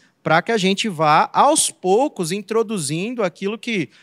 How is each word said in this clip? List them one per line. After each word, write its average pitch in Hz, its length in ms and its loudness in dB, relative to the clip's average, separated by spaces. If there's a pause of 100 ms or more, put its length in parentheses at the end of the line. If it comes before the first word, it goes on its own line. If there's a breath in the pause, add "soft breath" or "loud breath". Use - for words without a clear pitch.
(280 soft breath)
pra 160 140 4
que - 100 -4
a 233 60 2
gente 196 320 0
vá, 160 420 2
aos 277 400 2
poucos, 190 640 -2
introduzindo 208 880 -4
aquilo 190 340 -6
que, 208 320 -4 (140)